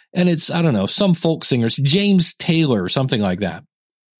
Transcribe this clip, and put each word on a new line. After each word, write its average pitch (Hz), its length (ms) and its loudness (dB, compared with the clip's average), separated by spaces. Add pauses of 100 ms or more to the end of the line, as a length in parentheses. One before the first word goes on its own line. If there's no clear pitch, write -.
(140)
and 180 160 2
it's, 165 200 0
I 170 120 -2
don't 160 120 0
know, 98 120 0
some 190 280 0
folk 160 300 -2
singers, 117 320 0
James 180 600 2
Taylor 156 480 0
or 90 60 -4
something 131 320 -2
like 92 200 -2
that. 82 220 -6 (560)